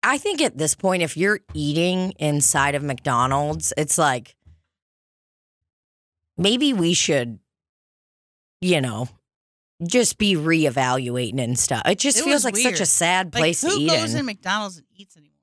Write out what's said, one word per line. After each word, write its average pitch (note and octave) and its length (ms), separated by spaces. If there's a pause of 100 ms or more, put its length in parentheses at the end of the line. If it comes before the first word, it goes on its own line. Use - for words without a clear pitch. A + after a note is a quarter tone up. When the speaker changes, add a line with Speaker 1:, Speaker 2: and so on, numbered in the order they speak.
Speaker 1:
I B3+ 160
think F#4 240
at C4 160
this D#3 160
point, F#3 300
if D#3 140
you're G3 240 (120)
eating E3+ 640
inside C#3+ 580
of C#3 60
McDonald's, C#3 920
it's D3 220
like, C3 400 (2000)
maybe A#3+ 360
we F3 200
should, A#2+ 460 (1200)
you F3 200
know, A#2+ 280 (800)
just A#3+ 300
be G3+ 180
reevaluating C3 1040
and A#2+ 180
stuff. - 280
It G3 140
just C#4 200
Speaker 2:
It D4 40
Speaker 1:
feels D4 120
Speaker 2:
was B3 100
Speaker 1:
like G#3 120
such A#3+ 80
a F#3+ 140
Speaker 2:
weird. F#3 80
Speaker 1:
sad F3+ 460
Speaker 2:
Like, A#3+ 80
Speaker 1:
place D#3+ 200
Speaker 2:
who D#4+ 80
Speaker 1:
to F#3 60
eat D3 140
Speaker 2:
goes - 240
Speaker 1:
in. - 80
Speaker 2:
in C4+ 40
McDonald's G3 520
and D3+ 80 (100)
eats F#3+ 200
anymore? D3+ 280